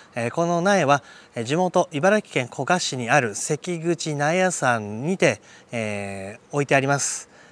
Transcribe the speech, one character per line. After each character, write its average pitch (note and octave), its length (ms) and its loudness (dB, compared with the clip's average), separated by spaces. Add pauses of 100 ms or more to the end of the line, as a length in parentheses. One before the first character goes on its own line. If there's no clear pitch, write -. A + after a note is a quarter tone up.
(140)
え A#2+ 140 -4
ー、 - 20 -2
こ E3+ 160 -2
の E3+ 160 0
苗 F#3 240 4
は、 C#3 160 4 (320)
え A#2+ 80 -6
ー、 - 20 -6
地 C3 120 -2
元 F3+ 360 0
茨 F#3+ 280 2
城 - 100 -14
県 B2+ 200 -2
古 C#3 140 -6
河 F3+ 160 2
市 - 160 -4
に A#2+ 140 -4
あ C#3+ 100 6
る A2 140 -2
関 E3 460 -6
口 D#3+ 340 -4
苗 D3 240 0
屋 F#3 120 2
さ B2 280 0
ん G#2+ 240 -8
に F#3 160 -2
て、 D3 240 2 (280)
え G2+ 680 -6 (120)
ー、 - 40 -10
置 C#3+ 80 0
い C#3 40 -2
て - 80 4
あ C3+ 60 6
り C3 60 0
ま C#3+ 120 2
す。 - 300 -6 (240)